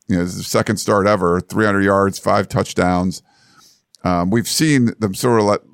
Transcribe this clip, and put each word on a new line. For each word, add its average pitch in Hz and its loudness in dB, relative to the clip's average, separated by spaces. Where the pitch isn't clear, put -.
you 110 -2
know, 87 0
his 92 -8
second 113 -2
start 101 0
ever, 90 2
three 104 -2
hundred 98 2
yards, 98 2
five 98 0
touchdowns. 90 -2
Um, 90 0
we've 113 0
seen 139 2
them 101 -2
sort 120 2
of 104 2
let 101 2